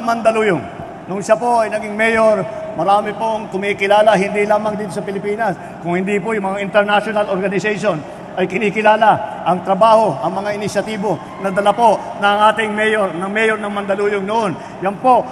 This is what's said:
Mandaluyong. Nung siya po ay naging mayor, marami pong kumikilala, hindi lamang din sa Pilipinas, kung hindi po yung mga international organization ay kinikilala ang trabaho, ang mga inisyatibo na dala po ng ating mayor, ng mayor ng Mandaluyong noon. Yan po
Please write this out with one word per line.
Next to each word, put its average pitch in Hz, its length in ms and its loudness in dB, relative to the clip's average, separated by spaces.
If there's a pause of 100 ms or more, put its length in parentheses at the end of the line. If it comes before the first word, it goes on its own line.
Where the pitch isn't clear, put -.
Mandaluyong. 220 580 2 (460)
Nung 196 160 -6
siya 220 160 2
po 240 240 2
ay 202 80 -6
naging 214 240 -6
mayor, 220 480 4 (320)
marami 202 400 0
pong 220 320 -4
kumikilala, 202 680 2
hindi 196 300 0
lamang 208 320 0
din 196 160 -6
sa 202 100 -6
Pilipinas, 202 540 -4 (260)
kung 170 140 -2
hindi 196 240 0
po 220 160 -2
yung 190 180 -2
mga 202 60 -4
international 208 720 0
organization 196 680 -2 (400)
ay 185 80 0
kinikilala 208 960 2
ang 175 240 0
trabaho, 214 560 4
ang 165 80 -2
mga 202 240 -4
inisyatibo 202 640 -4 (240)
na 196 80 -2
dala 202 240 2
po 233 240 4 (240)
ng 202 160 2 (160)
ating 220 160 -2
mayor, 214 400 0
ng 180 240 -6
mayor 220 240 2
ng 208 140 -6
Mandaluyong 202 500 -2
noon. 208 320 -2 (240)
Yan 190 240 -2
po 247 300 4